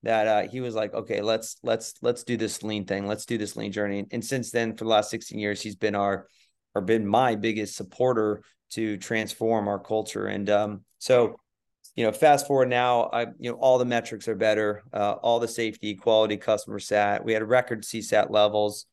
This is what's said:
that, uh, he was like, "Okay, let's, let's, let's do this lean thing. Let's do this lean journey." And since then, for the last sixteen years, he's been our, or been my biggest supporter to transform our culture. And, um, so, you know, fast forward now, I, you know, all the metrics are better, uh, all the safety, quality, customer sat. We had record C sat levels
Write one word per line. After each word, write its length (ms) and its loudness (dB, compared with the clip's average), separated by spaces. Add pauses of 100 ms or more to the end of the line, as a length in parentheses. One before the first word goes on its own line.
that, 260 2
uh, 220 2
he 120 -8
was 120 -6
like, 220 -4
"Okay, 260 -4
let's, 400 -2
let's, 400 -4
let's 220 -2
do 140 -4
this 260 -4
lean 220 -6
thing. 200 -4
Let's 220 -6
do 100 -4
this 180 -6
lean 160 -8
journey." 380 -4
And 160 -6
since 240 -6
then, 260 -2
for 100 -8
the 40 -4
last 220 4
sixteen 260 -10
years, 240 -4
he's 140 -10
been 180 -2
our, 320 0 (480)
or 80 -2
been 240 0
my 300 2
biggest 400 -4
supporter 640 -2 (300)
to 260 -4
transform 720 -2
our 120 -2
culture. 480 -4
And, 220 -4
um, 320 0 (180)
so, 400 4 (560)
you 80 0
know, 80 4
fast 360 6
forward 220 4
now, 340 4
I, 240 -2 (120)
you 120 -6
know, 60 -8
all 200 6
the 80 4
metrics 420 -2
are 80 -2
better, 560 2
uh, 220 0 (100)
all 160 4
the 80 -2
safety, 480 -4
quality, 420 4
customer 420 -2
sat. 440 0
We 100 -2
had 140 -2
record 380 0
C 160 -8
sat 280 2
levels 640 2